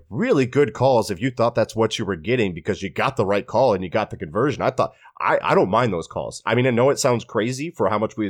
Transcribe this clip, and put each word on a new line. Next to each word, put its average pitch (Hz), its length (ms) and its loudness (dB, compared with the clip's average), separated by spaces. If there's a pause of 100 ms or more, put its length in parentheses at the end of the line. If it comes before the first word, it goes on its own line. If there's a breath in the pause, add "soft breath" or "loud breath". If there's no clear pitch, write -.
(100)
really 156 340 2
good 135 280 0
calls 123 360 2
if 87 120 -6
you 131 100 -2
thought 117 240 0
that's 110 220 0
what 110 240 0
you 107 40 -6
were 95 120 -2
getting, 101 360 0
because 87 300 -4
you 95 80 -6
got 120 260 -4
the 113 80 0
right 101 220 0
call 117 280 2
and 92 100 -4
you 90 40 -6
got 107 220 -2
the 95 60 -14
conversion. 101 440 -2
I 101 100 0
thought, - 220 -2 (280 loud breath)
I, 147 200 2
I 110 140 2
don't 151 160 2
mind 110 220 2
those 82 160 -4
calls. - 360 -8
I 113 120 2
mean, 123 100 4
I 131 40 2
know 123 200 4
it 123 80 0
sounds 120 260 0
crazy 127 460 -4
for 107 180 0
how 104 80 0
much 107 200 -2
we, 107 140 -2